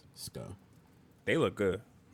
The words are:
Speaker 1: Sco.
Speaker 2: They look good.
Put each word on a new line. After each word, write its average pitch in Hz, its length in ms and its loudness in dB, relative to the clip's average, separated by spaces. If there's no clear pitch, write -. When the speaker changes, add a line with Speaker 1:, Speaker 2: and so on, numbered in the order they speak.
Speaker 1:
Sco. - 400 -12
Speaker 2:
They 113 120 2
look 107 180 2
good. 98 260 2